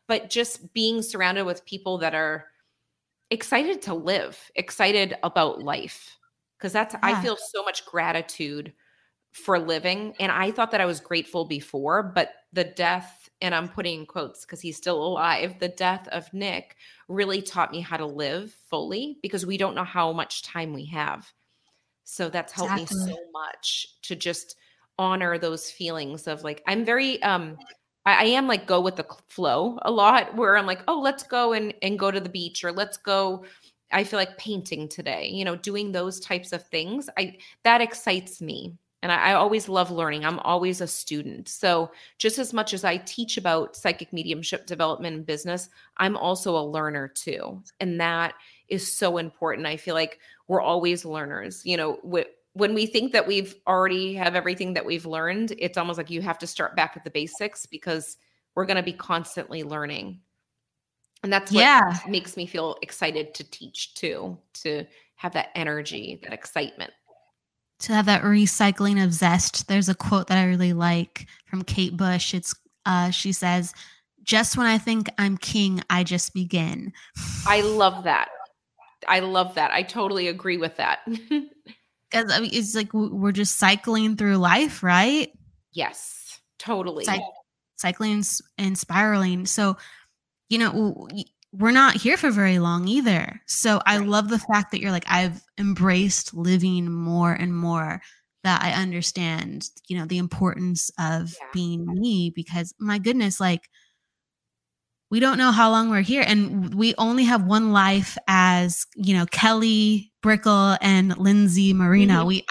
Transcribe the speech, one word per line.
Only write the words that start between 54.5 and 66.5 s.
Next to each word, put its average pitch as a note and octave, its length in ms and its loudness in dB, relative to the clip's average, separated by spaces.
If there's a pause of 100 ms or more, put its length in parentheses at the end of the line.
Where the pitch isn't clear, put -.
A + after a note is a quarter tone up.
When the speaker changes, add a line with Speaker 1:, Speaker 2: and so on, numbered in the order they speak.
Speaker 1:
that - 100 -4
we've E3 220 -6
learned, F3 520 -4
it's F3 180 -4
almost E3+ 200 -4
like D#3 140 -8
you E3+ 100 -6
have E3+ 180 -6
to E3+ 80 -10
start - 280 -6
back D#3+ 220 0
at - 80 -18
the D#3 60 -14
basics, - 560 -8
because D#3+ 500 -8 (380)
we're F#3 120 -2
gonna F#3 160 0
be F3+ 100 -6
constantly E3+ 720 -6
learning. D3 580 -10 (1040)
And G3 100 -4
that's G3 200 0
what A3+ 140 8
Speaker 2:
Yeah. G3 380 6
Speaker 1:
makes F#3 320 -6
me F3 100 -6
feel E3 340 -6
excited D3+ 540 -6
to - 140 -14
teach - 460 -14
too, F3+ 420 -8 (180)
to D3+ 300 -6 (300)
have F3 180 -8
that - 220 -4
energy, D3+ 680 -6
that F2+ 100 -14
excitement. - 600 -8 (880)